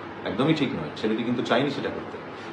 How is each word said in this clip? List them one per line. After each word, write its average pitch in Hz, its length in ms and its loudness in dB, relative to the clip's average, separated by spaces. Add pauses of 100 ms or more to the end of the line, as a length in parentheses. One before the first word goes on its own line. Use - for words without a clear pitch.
(260)
একদমই 123 280 4
ঠিক 143 160 2
নয়। - 280 -4
ছেলেটি 113 260 2
কিন্তু 120 180 2
চায়নি 127 280 4
সেটা 107 200 -2
করতে, - 280 -6 (360)